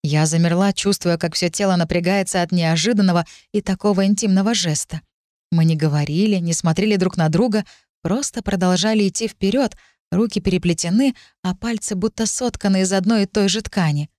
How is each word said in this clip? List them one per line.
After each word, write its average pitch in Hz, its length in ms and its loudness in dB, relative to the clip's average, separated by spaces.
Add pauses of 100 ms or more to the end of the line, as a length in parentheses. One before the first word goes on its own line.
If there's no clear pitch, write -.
Я 151 240 0
замерла, 170 460 2
чувствуя, 175 460 -2
как 170 160 -4
всё 175 160 -2
тело 190 260 0
напрягается 175 640 0
от 175 120 -2
неожиданного 175 760 2 (260)
и 208 80 0
такого 196 460 0
интимного 196 480 2
жеста. 160 480 -4 (480)
Мы 165 140 4
не 165 120 4
говорили, 151 600 0
не 170 160 -2
смотрели 196 440 0
друг 180 200 0
на 160 120 2
друга, 208 360 2 (360)
просто 233 420 -4
продолжали 196 680 0
идти 220 180 -4
вперёд, 214 500 -2 (340)
руки 202 300 0
переплетены, 185 760 0 (280)
а 180 140 -4
пальцы 220 400 -6
будто 220 300 -2
сотканы 196 560 -2
из 190 100 0
одной 202 320 2
и - 20 -2
той 196 220 0
же 208 120 -2
ткани. 151 480 -2 (100)